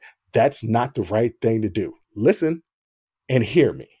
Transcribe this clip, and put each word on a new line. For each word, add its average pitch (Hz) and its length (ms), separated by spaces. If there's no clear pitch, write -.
"That's - 320
not 113 320
the 113 80
right 110 380
thing 113 200
to 107 80
do." 92 240
Listen 165 480
and 123 160
hear 127 300
me. - 160